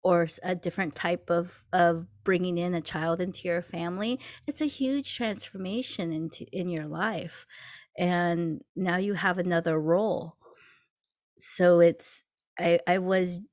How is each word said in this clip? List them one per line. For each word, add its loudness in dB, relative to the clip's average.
or 4
s-, -6
a -2
different -4
type -2
of, -2
of 4
bringing 2
in 0
a 0
child -2
into -6
your 0
family. -6
It's -6
a 0
huge -2
transformation -6
into, -6
in -4
your -4
life. -6
And 0
now 0
you 0
have 0
another 2
role. 0
So 4
it's, 4
I, 4
I 4
was 0